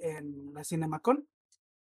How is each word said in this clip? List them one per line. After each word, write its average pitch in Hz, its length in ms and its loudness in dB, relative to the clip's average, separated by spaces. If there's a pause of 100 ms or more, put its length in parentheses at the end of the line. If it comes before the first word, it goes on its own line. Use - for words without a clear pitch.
en 147 520 -6
la 147 120 -10
CinemaCon, 165 600 2 (600)